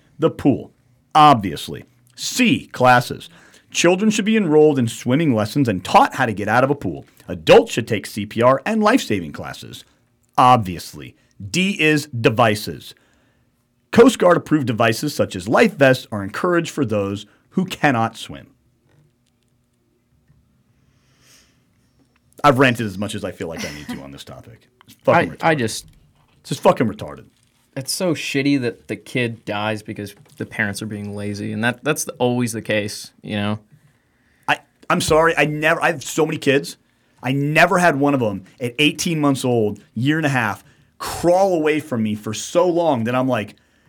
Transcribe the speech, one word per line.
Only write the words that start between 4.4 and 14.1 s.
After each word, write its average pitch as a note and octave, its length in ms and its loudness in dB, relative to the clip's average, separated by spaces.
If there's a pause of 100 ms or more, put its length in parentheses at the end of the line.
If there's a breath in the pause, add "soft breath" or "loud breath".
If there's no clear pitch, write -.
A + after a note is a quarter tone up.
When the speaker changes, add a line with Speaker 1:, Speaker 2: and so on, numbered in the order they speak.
Speaker 1:
in A#2+ 120 0
swimming C#3 440 0
lessons A2+ 360 0
and F#2 160 -4
taught - 300 4
how C3+ 100 0
to A2 80 -2
get F#2+ 160 -6
out B2 160 4
of C3+ 40 0
a D3 60 -2
pool. D2 300 -8 (240 soft breath)
Adults F#2 420 6
should A#2 160 -4
take G#2 180 -4
C G2+ 200 -8
P G#2+ 160 -4
R C3 240 4
and G#3+ 180 0
life-saving G2+ 480 0
classes. C#2 540 -16 (520)
Obviously. F#2 760 2 (360)
D F#3 300 -2
is D3+ 260 2
devices. A2 840 0 (1000)
Coast B3 260 6